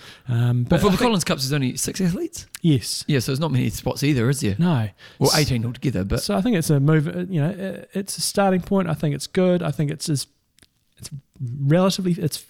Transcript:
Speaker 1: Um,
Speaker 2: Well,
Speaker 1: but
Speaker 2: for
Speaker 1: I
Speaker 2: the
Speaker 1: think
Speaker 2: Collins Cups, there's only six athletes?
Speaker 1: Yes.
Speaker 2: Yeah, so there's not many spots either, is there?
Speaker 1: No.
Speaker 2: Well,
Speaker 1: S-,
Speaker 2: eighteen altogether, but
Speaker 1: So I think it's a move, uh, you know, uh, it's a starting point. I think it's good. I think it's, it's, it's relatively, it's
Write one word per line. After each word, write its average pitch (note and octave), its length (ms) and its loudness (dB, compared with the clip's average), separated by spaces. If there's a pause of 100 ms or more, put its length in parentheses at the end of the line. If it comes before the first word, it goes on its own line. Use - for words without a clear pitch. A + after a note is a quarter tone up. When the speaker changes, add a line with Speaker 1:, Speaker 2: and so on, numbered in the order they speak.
(260)
Speaker 1:
Um, A#2+ 360 2
Speaker 2:
Well, - 80 0
Speaker 1:
but F3 100 4
Speaker 2:
for G3+ 60 4
Speaker 1:
I G3+ 60 6
Speaker 2:
the F#3 40 2
Speaker 1:
think - 40 0
Speaker 2:
Collins A3+ 240 2
Cups, C#3+ 180 -2
there's C3 100 -2
only C3+ 240 0
six - 240 -4
athletes? F#3+ 460 -2 (160)
Speaker 1:
Yes. - 440 2
Speaker 2:
Yeah, D3 120 2
so B2+ 140 -2
there's C3+ 80 -2
not D#3+ 120 -2
many B2+ 160 2
spots - 340 -4
either, C3+ 280 2
is C#3 100 -2
there? G2+ 180 -2
Speaker 1:
No. C#3+ 300 2 (300)
Speaker 2:
Well, C#3 140 4
Speaker 1:
S-, D#3 60 2
Speaker 2:
eighteen B2 280 0
altogether, A#2+ 360 -4
but A2+ 200 -2
Speaker 1:
So G3+ 120 -2
I G3 60 2
think A3 160 2
it's E3 140 -2
a C#3+ 100 4
move, D3+ 280 4
uh, F3+ 200 -6
you E3+ 140 0
know, D#3+ 80 0
uh, F#3+ 420 -8
it's G3 240 -6
a E3 60 -6
starting F#3+ 400 2
point. F#3+ 260 0
I D#3 60 0
think D3 200 0
it's C#3 120 -8
good. F3+ 360 2
I E3 80 -2
think D3 200 -2
it's, D#3 180 -8
it's, C#3+ 180 0 (680)
it's - 140 -16 (500)
relatively, F3+ 520 2
it's E3+ 380 -4